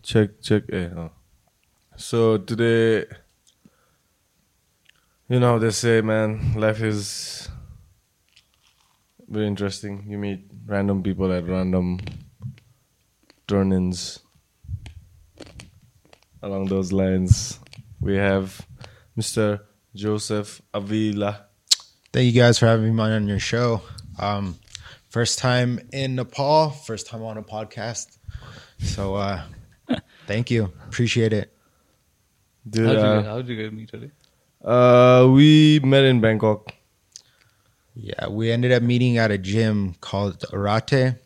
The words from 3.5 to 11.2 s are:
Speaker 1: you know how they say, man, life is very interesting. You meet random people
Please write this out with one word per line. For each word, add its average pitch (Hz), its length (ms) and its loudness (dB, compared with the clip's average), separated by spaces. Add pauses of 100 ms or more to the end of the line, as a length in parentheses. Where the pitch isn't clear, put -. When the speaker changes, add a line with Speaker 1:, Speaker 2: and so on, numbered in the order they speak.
Speaker 1:
you 123 100 0
know 123 140 4
how 117 60 2
they 110 120 0
say, 113 300 2
man, 110 560 -2
life 107 240 0
is - 680 -6 (1800)
very 107 180 -2
interesting. 101 640 -6
You 104 80 -10
meet 101 300 -8 (200)
random 98 360 -2
people 95 300 -2